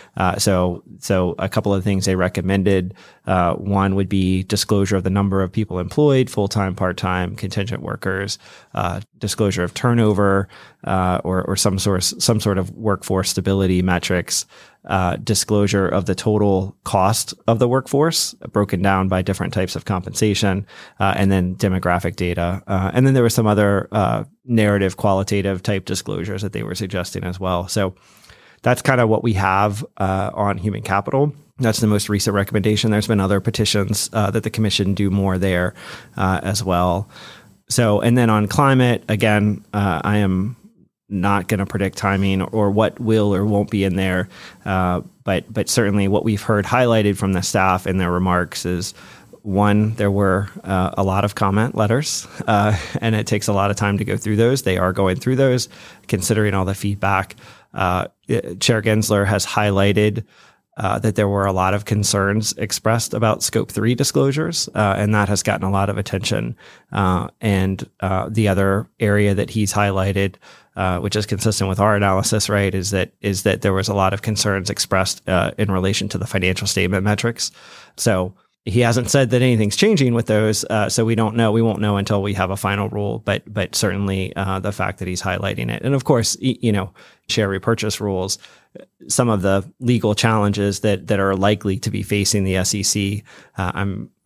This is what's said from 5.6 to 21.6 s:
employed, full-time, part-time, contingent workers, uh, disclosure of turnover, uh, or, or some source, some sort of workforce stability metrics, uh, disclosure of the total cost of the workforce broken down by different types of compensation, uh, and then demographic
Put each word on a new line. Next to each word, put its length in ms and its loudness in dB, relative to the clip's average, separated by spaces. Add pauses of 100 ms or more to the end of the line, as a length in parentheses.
employed, 500 2
full-time, 460 -2
part-time, 580 -2
contingent 480 -6
workers, 560 -6 (360)
uh, 260 -4 (180)
disclosure 460 -2
of 100 -8
turnover, 720 2 (360)
uh, 400 0
or, 180 -2
or 140 -4
some 220 0
source, 400 -2
some 220 0
sort 160 0
of 140 -4
workforce 600 -2
stability 520 2
metrics, 640 -2 (400)
uh, 300 0
disclosure 720 0
of 200 -2
the 80 -2
total 600 0 (100)
cost 500 0 (120)
of 120 2
the 100 2
workforce 640 0 (180)
broken 300 0
down 260 2
by 140 2
different 320 -4
types 240 -2
of 80 -10
compensation, 840 0 (320)
uh, 180 2
and 140 2
then 240 2
demographic 640 0